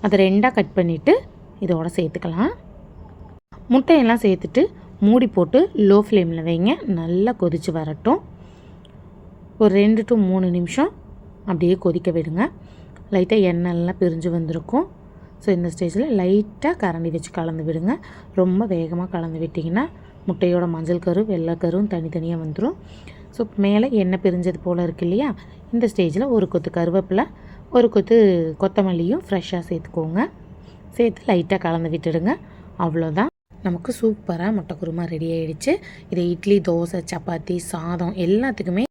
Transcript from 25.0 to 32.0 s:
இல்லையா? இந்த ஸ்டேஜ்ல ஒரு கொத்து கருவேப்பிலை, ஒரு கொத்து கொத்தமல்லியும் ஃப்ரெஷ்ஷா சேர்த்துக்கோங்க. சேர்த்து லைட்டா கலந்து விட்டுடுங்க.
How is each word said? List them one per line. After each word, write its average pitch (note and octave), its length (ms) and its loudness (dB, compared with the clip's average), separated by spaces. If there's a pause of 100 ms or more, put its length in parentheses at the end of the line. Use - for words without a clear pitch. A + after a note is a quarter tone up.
இல்லையா? A#3 240 -2 (420)
இந்த A#3 200 0
ஸ்டேஜ்ல F#3 340 0 (100)
ஒரு F#3+ 160 2
கொத்து E3+ 260 -2
கருவேப்பிலை, F#3+ 480 0 (500)
ஒரு A#3+ 200 6
கொத்து G#3 200 4 (460)
கொத்தமல்லியும் F#3+ 640 0
ஃப்ரெஷ்ஷா F3+ 340 -4 (100)
சேர்த்துக்கோங்க. E3+ 580 -4 (680)
சேர்த்து - 340 0
லைட்டா F3+ 360 0
கலந்து E3 300 -2
விட்டுடுங்க. E3+ 360 -2 (520)